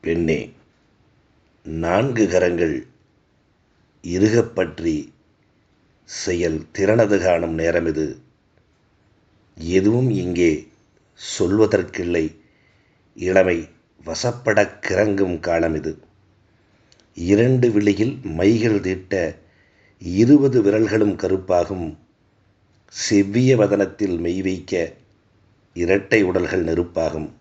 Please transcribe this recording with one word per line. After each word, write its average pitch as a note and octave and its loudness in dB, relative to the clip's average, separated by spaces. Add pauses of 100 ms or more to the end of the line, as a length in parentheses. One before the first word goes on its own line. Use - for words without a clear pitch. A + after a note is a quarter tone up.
பெண்ணே, E2 -2 (1120)
நான்கு F#2+ 0
கரங்கள் E2+ 0 (1160)
இறுகப்பற்றி F2 -2 (960)
செயல் E2+ -4 (120)
திறனது G2+ 2
காணும் E2+ 0
நேரம் E2 0
இது. D#2 -4 (1400)
எதுவும் G2 2
இங்கே F2 0 (720)
சொல்வதற்கில்லை. F2+ 0 (800)
இளமை F#2 0 (360)
வசப்படக் G#2+ -2
கிறங்கும் G2 0
காலம் E2 -2
இது. D#2 -8 (1160)
இரண்டு A#2 2
விழியில் G#2 0
மைகள் G2+ 0
தீட்ட F#2 -4 (640)
இருபது A#2+ 4
விரல்களும் G#2 2
கருப்பாகும். F2+ -2 (920)
செவ்விய G#2+ 2
வதனத்தில் G2+ 0
மெய் F2 -4
வைக்க F2+ -4 (840)
இரட்டை F#2+ 0
உடல்கள் F2+ -2
நெருப்பாகும். D#2+ -4 (100)